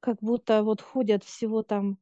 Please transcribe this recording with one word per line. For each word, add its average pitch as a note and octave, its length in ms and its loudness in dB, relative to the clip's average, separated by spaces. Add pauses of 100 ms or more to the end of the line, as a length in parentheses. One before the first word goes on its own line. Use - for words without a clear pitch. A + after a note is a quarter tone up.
как A3+ 220 -2
будто A3 420 2
вот G#3+ 180 0
ходят G#3+ 420 0
всего A3 380 -4
там G3+ 400 -2